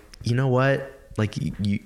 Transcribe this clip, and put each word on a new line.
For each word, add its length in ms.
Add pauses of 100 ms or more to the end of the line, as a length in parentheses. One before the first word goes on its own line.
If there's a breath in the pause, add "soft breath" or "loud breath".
(240)
"You 120
know 120
what? 440 (260)
Like, 220
y-, 120 (120)
y-, 220